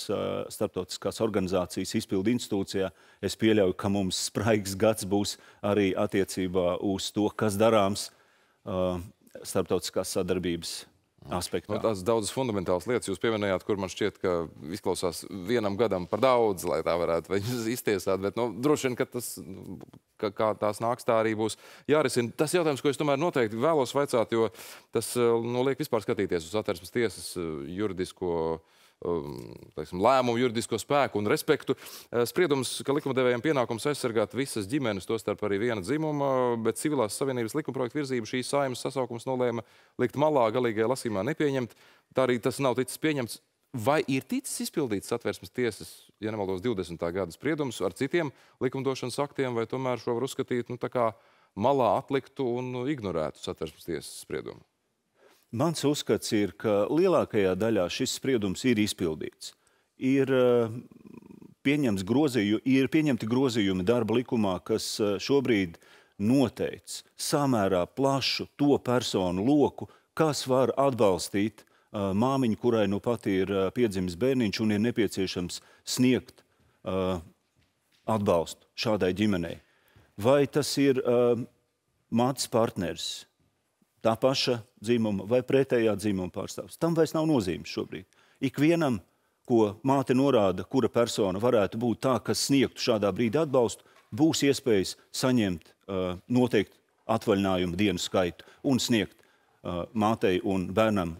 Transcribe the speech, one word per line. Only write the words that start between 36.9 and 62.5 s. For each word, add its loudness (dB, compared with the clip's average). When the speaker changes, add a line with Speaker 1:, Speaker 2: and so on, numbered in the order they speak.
Speaker 2:
savienības -2
likumprojektu -4
virzību -4
šīs -4
Saeimas 0
sasaukums -6
nolēma -2
likt 0
malā, 4
galīgajā 0
lasījumā -2
nepieņemt. -2
Tā 2
arī 2
tas -2
nav 2
ticis -4
pieņemts. -2
Vai 2
ir -2
ticis -6
izpildīts -4
Satversmes -6
tiesas, -4
ja -4
nemaldos, -4
divdesmitā -4
gada -4
spriedums -4
ar -2
citiem -2
likumdošanas -4
aktiem, -2
vai -2
tomēr -4
šo -2
var -2
uzskatīt, -4
nu, -10
tā -6
kā 0
malā 4
atliktu -4
un -4
ignorētu -4
Satversmes -10
tiesas -8
spriedumu? -10
Speaker 1:
Mans -2
uzskats 0
ir, 2
ka 2
lielākajā 2
daļā 0
šis -4
spriedums -2
ir 4
izpildīts. -4
Ir, 2
eh, 4
pieņemts 2
grozīju-, 2